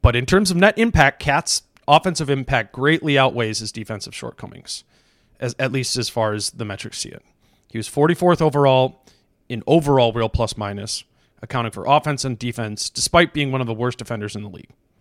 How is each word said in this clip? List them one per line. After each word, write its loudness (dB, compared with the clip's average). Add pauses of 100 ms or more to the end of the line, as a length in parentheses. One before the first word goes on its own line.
But 4
in 0
terms 2
of -2
net 4
impact, 2
Cat's -2 (260)
offensive 2
impact -2
greatly 0
outweighs 0
his -10
defensive -12
shortcomings, -14 (560)
as, -6
at -2
least -4
as -4
far -2
as -6
the -10
metrics -10
see -10
it. -18 (460)
He -8
was -8
forty-fourth 2
overall 2 (440)
in -6
overall 4
real -2
plus -2
minus, -8 (400)
accounting -4
for -8
offense 0
and -4
defense, -6
despite 2
being -2
one -2
of -2
the -4
worst -4
defenders -8
in -8
the -12
league, -18 (300)